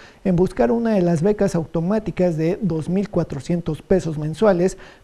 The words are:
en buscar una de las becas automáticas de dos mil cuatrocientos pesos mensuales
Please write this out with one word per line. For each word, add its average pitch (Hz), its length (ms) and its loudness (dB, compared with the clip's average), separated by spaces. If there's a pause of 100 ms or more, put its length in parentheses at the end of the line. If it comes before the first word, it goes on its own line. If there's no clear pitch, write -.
(240)
en 185 100 2
buscar 190 380 2
una 226 200 0
de 196 100 2
las 170 200 2
becas 202 320 2
automáticas 175 840 -2
de 160 240 0
dos 160 260 -2
mil 185 220 -2
cuatrocientos 165 720 -4
pesos 160 340 0
mensuales 175 640 0 (260)